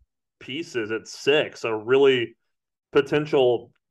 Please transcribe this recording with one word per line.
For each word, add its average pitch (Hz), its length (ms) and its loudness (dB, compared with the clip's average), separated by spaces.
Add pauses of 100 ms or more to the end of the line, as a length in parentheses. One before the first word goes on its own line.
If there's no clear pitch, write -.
(400)
pieces 127 500 -8
at 110 160 -6
six, - 560 -2
a 117 100 -4
really 123 640 2 (540)
potential 147 800 0 (200)